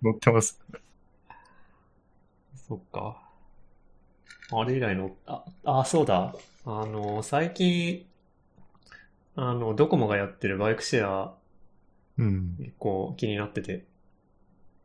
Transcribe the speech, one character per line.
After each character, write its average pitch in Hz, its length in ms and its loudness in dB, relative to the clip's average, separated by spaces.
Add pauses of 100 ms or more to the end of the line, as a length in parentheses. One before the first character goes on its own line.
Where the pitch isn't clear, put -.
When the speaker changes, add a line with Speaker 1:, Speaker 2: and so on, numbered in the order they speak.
Speaker 1:
う。 117 40 2
Speaker 2:
乗 110 100 2
っ - 20 -12
て 120 140 6
ま 113 100 6
す。 - 180 -4 (2000)
Speaker 1:
そ 110 100 -8
っ 95 40 -12 (120)
か。 104 300 -10 (1300)
あ 113 120 0
れ 127 100 0
以 131 60 0
来 104 160 0
乗 95 100 -2
っ-、 95 40 -6 (160)
あ、 - 180 -12 (200)
あ、 131 200 2
そ 160 180 2
う - 40 2
だ。 92 280 2 (320)
あ 107 200 -6
の、 107 360 -4
最 165 320 0
近、 180 520 0 (1300)
あ 123 180 -2
の、 113 200 0
ド 143 120 6
コ 160 100 2
モ 117 120 4
が 104 80 2
や 101 100 0
っ 98 100 -10
て 104 120 -4
る 95 100 -2
バ 104 120 2
イ 113 60 2
ク - 60 -8
シ - 160 0
ェ 101 100 2
ア、 95 260 -2 (840)
Speaker 2:
う 120 60 4
ん。 92 340 0
Speaker 1:
結 - 200 -12
構 98 380 -2
気 117 100 -2
に 104 100 0
な 104 100 -2
っ - 60 -10
て 101 100 -6
て。 - 220 -8 (1000)